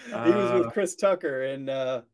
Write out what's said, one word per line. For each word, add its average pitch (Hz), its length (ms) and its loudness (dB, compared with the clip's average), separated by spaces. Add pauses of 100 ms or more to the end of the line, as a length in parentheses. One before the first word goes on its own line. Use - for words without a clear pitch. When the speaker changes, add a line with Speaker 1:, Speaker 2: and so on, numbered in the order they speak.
Speaker 1:
He 240 40 -14
was - 420 2
with 359 120 4
Speaker 2:
Uh, - 60 -6
Speaker 1:
Chris - 240 -2
Tucker 165 480 0
in, 135 260 -4
uh, 131 320 -2 (120)